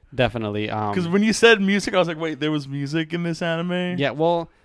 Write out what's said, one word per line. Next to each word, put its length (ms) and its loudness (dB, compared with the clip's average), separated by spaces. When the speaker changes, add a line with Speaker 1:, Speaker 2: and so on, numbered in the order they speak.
Speaker 1:
Definitely. 560 -2
Um, 240 -2
Speaker 2:
'Cause 140 0
when 160 2
you 100 4
said 280 6
music, 320 0
I 60 2
was 80 4
like, 120 -4
"Wait, 220 -4
there 100 0
was 160 -2
music 460 -4
in 100 -4
this 180 -4
anime?" 560 -2
Speaker 1:
Yeah, 140 0
well, 380 0